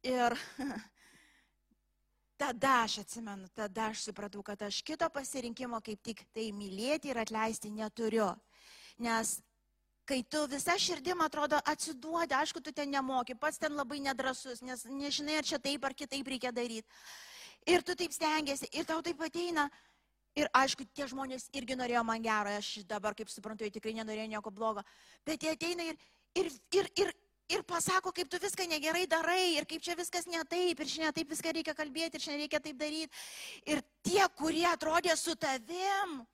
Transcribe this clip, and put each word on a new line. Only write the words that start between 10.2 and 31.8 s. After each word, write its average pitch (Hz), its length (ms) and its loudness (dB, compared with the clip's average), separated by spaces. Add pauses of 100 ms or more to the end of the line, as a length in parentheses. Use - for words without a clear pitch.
tu 302 240 0
visa 277 320 0
širdim, 349 460 0
atrodo, 294 420 4
atsiduodi, 302 720 0
aišku, 302 240 0
tu 302 100 -8
ten 285 220 -2
nemoki, 254 400 0
pats 294 240 0
ten 302 160 0
labai 285 300 -2
nedrąsus, 262 580 -2
nes 254 240 -8
nežinai, 285 540 0
ar - 80 -2
čia 311 100 0
taip, 277 260 -2
ar 269 140 -2
kitaip 269 320 -6
reikia 247 240 -2
daryt. 233 320 -2 (800)
Ir 339 160 8
tu - 160 -4
taip 349 160 -2
stengiesi, 311 640 0
ir 339 80 -2
tau 320 160 0
taip 330 240 -4
ateina. 330 400 2 (680)
Ir 294 180 4
aišku, 262 300 4 (100)
tie 277 140 -4
žmonės 262 480 -8
irgi 262 180 -2
norėjo 240 320 2
man 226 160 0
gero, 208 380 2
aš 208 260 -8
dabar, 214 300 -2
kaip 220 160 -8
suprantu, 220 320 -8
jie 208 100 -4
tikrai 220 220 -4
nenorėjo 220 340 -4
nieko 214 240 -6
blogo. 214 300 0 (420)
Bet 311 160 -2
jie 311 140 2
ateina 339 320 -2
ir, 311 80 -4 (400)
ir, 359 140 2 (260)
ir, 392 140 4 (100)
ir, 392 120 4 (360)
ir 359 180 2
pasako, 370 460 2
kaip 359 180 -2
tu 359 120 -2
viską 381 260 0
negerai 320 420 2
darai, 330 460 4
ir 302 100 2
kaip 320 160 -8
čia 339 160 -2
viskas 349 300 -4
ne 330 160 -2
taip, 349 360 2
ir 277 100 -2
čia 311 160 -2
ne 302 100 2
taip 320 140 -2
viską 320 260 -2
reikia 311 220 -2
kalbėti, 311 400 -4